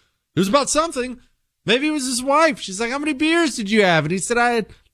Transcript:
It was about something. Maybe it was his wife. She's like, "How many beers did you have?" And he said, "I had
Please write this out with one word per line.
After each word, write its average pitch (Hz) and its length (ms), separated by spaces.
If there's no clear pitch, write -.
It - 40
was 190 80
about 269 200
something. 269 520
Maybe 262 260
it - 20
was 285 160
his 247 160
wife. 285 360
She's 190 220
like, 233 80
"How 262 80
many 302 160
beers 311 420
did 202 140
you 208 140
have?" 165 200
And 151 80
he 190 60
said, 233 220
"I 240 140
had 233 120